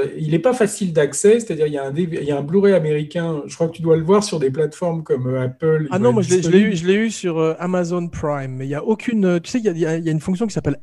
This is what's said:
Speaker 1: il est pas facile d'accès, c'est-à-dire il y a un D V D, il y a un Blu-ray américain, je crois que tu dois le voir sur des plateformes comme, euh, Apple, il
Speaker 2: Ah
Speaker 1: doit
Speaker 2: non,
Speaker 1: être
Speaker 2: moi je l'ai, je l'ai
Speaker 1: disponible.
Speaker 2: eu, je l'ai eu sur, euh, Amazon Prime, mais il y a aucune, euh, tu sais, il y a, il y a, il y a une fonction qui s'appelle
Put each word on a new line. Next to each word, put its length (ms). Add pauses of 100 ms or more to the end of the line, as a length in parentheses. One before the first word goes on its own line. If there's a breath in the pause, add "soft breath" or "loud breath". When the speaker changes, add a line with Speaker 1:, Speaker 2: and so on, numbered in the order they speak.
(180)
Speaker 1:
il 160
est 40
pas 140
facile 400
d'accès, 480
c'est-à-dire 260
il 60
y 60
a 80
un 60
D 120
V 140
D, 40
il 60
y 20
a 60
un 60
Blu-ray 320
américain, 720
je 80
crois 140
que 40
tu 80
dois 160
le 60
voir 200
sur 160
des 120
plateformes 520
comme, 260
euh, 160
Apple, 400
il 60
Speaker 2:
Ah 80
Speaker 1:
doit 0
Speaker 2:
non, 120
Speaker 1:
être 40
Speaker 2:
moi 80
je 60
l'ai, 140
je 80
l'ai 80
Speaker 1:
disponible. 160
Speaker 2:
eu, 20
je 100
l'ai 200
eu 40
sur, 280
euh, 200
Amazon 500
Prime, 480
mais 100
il 40
y 40
a 100
aucune, 400
euh, 160
tu 100
sais, 100
il 40
y 40
a, 40
il 60
y 80
a, 100
il 80
y 60
a 20
une 80
fonction 260
qui 60
s'appelle 300